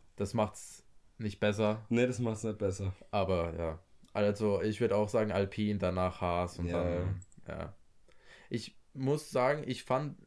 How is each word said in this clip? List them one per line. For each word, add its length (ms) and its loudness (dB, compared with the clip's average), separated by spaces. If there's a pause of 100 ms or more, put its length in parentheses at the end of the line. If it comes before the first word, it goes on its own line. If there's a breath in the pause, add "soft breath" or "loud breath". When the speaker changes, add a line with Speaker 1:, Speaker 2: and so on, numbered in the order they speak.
(160)
Speaker 1:
das 180 -4
macht's 500 -2 (340)
nicht 220 -6
besser. 480 2
Speaker 2:
Nee, 180 4
das 140 -2
macht's 240 -2
nicht 140 -4
besser. 340 -2 (180)
Speaker 1:
Aber 480 2
ja. 200 -2 (340)
Also 500 2
ich 180 0
würd 120 4
auch 160 4
sagen 240 2
Alpine, 480 0
danach 400 0
Haas 400 0
und 60 -2
Speaker 2:
Ja. 180 0
Speaker 1:
dann, 360 0 (280)
ja. 260 -8 (760 loud breath)
Ich 260 -6 (180)
muss 360 0
sagen, 360 2
ich 160 -4
fand, 340 -2 (100)